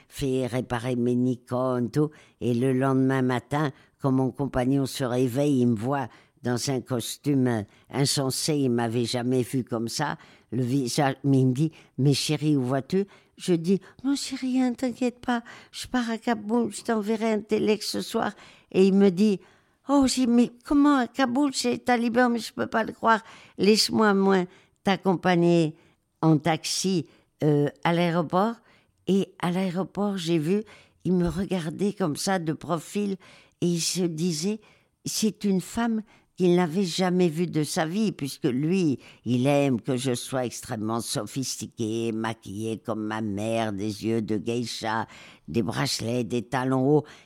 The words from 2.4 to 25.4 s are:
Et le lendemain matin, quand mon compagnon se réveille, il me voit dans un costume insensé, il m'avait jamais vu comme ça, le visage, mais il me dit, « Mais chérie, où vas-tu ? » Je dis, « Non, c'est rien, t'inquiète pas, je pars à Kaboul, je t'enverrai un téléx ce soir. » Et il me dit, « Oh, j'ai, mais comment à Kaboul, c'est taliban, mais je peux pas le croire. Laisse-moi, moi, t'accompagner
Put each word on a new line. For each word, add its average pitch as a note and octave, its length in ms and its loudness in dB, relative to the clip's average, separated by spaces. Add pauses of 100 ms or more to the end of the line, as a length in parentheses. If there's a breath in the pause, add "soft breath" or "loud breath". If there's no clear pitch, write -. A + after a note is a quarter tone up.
Et A#2+ 100 0
le B2+ 220 2
lendemain C3 480 2
matin, B2+ 480 -2 (300 soft breath)
quand C#3 120 0
mon C3 180 2
compagnon C3+ 560 0
se - 180 -6
réveille, B2+ 560 0
il B2 80 4
me B2 80 2
voit B2+ 320 -4 (340 soft breath)
dans B2 280 -2
un B2+ 120 -2
costume B2+ 840 -2 (260 soft breath)
insensé, C#3 680 -2
il C3+ 120 2
m'avait A#2+ 360 0
jamais B2 360 0
vu B2 220 -2
comme A#2 240 -4
ça, D#3 300 -4 (340 soft breath)
le B2 100 -2
visage, C3+ 600 0
mais C3+ 160 4
il B2+ 80 4
me B2+ 60 2
dit, « D3+ 180 0 (260 soft breath)
Mais C#3 160 4
chérie, D3+ 420 0
où C3+ 80 0
vas-tu ? » C#3 420 -2 (300 soft breath)
Je - 180 0
dis, « E3+ 260 2 (240 loud breath)
Non, C#4 120 0
c'est - 200 -8
rien, B3+ 360 0
t'inquiète A#3+ 480 -4
pas, A#3+ 220 -2 (300 loud breath)
je - 140 -12
pars A#3+ 240 -2
à A3+ 80 -4
Kaboul, A3 540 -2
je - 100 -12
t'enverrai A3 500 0
un G#3 80 0
téléx G#3+ 480 0
ce G3+ 120 -6
soir. » G#3 320 -4 (400 loud breath)
Et F#3+ 140 6
il F#3+ 80 4
me G3 160 6
dit, « F#3+ 300 2 (480 soft breath)
Oh, C#4 180 4
j'ai, B3+ 200 0
mais A#3 240 4 (140)
comment C#4+ 320 4
à B3+ 120 0
Kaboul, C4+ 460 0
c'est A#3+ 300 -2
taliban, A#3+ 460 2
mais A#3 100 0
je - 120 -12
peux A#3 140 -4
pas A#3 180 0
le A3 80 -8
croire. A3+ 300 2 (360 loud breath)
Laisse-moi, G#3 560 4
moi, G3 300 4 (400 soft breath)
t'accompagner E3+ 920 2 (460 soft breath)